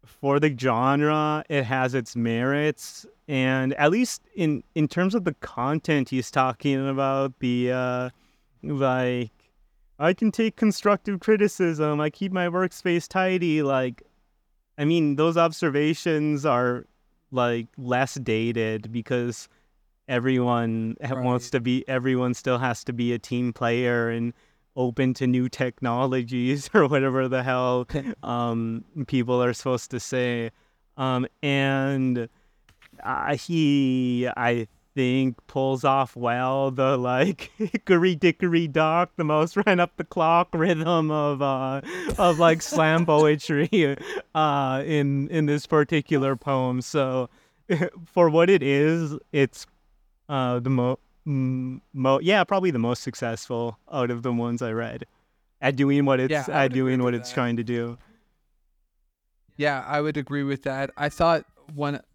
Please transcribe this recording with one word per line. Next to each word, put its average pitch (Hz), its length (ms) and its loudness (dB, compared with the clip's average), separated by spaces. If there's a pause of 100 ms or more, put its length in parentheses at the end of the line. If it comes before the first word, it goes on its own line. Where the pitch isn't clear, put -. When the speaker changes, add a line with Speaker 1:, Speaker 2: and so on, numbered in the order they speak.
Speaker 1:
for 139 360 0
the 151 180 2
genre, 147 880 2
it 143 140 0
has 127 320 -2
its 123 220 -4
merits. 127 880 -2 (220)
And 131 460 0
at 147 160 4
least 233 300 0 (140)
in, 156 280 0 (120)
in 151 140 2
terms 185 260 0
of 202 100 0
the 160 100 0
content 143 760 -2
he's 131 200 -2
talking 135 580 0
about, 135 500 -2
the, 123 340 0
uh, 127 380 -4 (520)
like, 127 680 -2 (680)
"I 160 140 2
can 214 200 0
take 220 240 -2
constructive 208 640 0
criticism, 165 800 0
I 151 100 0
keep 190 220 -8
my 180 160 -2
workspace 175 600 -2
tidy," 180 540 0
like, 131 400 -2 (720)
I 147 80 -4
mean, 156 320 2
those 165 200 2
observations 151 1080 0
are, 123 400 0 (460)
like, 120 380 0 (100)
less 123 360 -2
dated 110 800 -2
because 120 560 -4 (600)
everyone 120 960 0
ha-, 131 120 -6
Speaker 2:
Right. 127 100 -4
Speaker 1:
wants 123 260 0
to 131 100 0
be, 127 280 -2
everyone 127 460 0
still 127 240 -2
has 123 260 -4
to 127 80 -6
be 120 200 -2
a 117 60 -4
team 123 340 -4
player 120 580 0
and 117 240 -4 (420)
open 127 380 0
to 131 140 -2
new 123 200 2
technologies 127 1200 -2
<laughs> - 40 -10
or 160 140 6
whatever 135 400 2
the 127 160 0
hell, 127 420 0 (180)
Speaker 2:
<laughs> - 200 -8
Speaker 1:
um, 117 600 -4 (220)
people 123 360 0
are 120 100 0
supposed - 400 -4
to 120 80 -6
say. 120 500 -4 (460)
Um, 131 300 -2 (160)
and, 135 840 0 (760)
uh, 139 340 -4
he, 131 1000 0
I 120 320 0 (260)
think, 131 540 0
pulls 135 360 -2
off 135 300 2
well 127 560 -2
the, 131 260 2
like, 127 580 0
<laughs> - 40 -20
hickory 185 560 2
dickory 170 540 2
dock, 156 480 2
the 170 80 -2
mouse 156 320 2
<laughs> 202 100 2
ran 185 140 4
up - 160 0
the 165 80 -8
clock 170 480 2
rhythm 160 580 2
of, 147 320 0
uh, 135 380 -2 (380)
of, 175 200 4
like, 165 240 4
slam 160 440 2
<laughs> - 0 -
poetry, 151 880 2 (380)
uh, 143 520 0
in, 143 420 0
in 160 180 0
this 147 200 0
particular 143 680 2
poem. 127 440 -2
So 131 480 -2 (400)
<laughs> 170 100 0 (340)
for 175 180 6
what 165 200 6
it 180 120 6
is, 151 520 2 (180)
it's, - 340 0 (600)
uh, 127 320 0
the 127 100 -4
mo-, 127 300 0 (260)
m-, 131 560 -4 (100)
mo-, 135 300 2
yeah, 185 220 4
probably 185 260 0
the 127 80 -2
most 117 240 0
successful 117 760 -6 (140)
out 123 220 -2
of 117 100 -6
the 123 100 -2
ones 120 300 -2
I 117 80 -4
read 117 340 -8 (560)
at 135 140 0
doing 139 300 2
what 135 160 4
it's, 131 100 0
Speaker 2:
Yeah, 147 180 -2
I - 40 -6
Speaker 1:
at 147 140 2
Speaker 2:
would 127 80 0
Speaker 1:
doing 131 200 2
Speaker 2:
agree 127 100 2
Speaker 1:
what 123 100 2
Speaker 2:
with 117 80 -6
Speaker 1:
it's 120 80 -12
Speaker 2:
that. - 40 -14
Speaker 1:
trying 120 220 -2
to 117 80 -4
do. 117 340 -6 (1600)
Speaker 2:
Yeah, 143 300 -2
I 147 140 -2
would 151 160 -2
agree 143 280 -4
with 139 180 -4
that. 135 340 -4
I 147 120 -4
thought 165 360 2 (300)
one 143 260 -4 (140)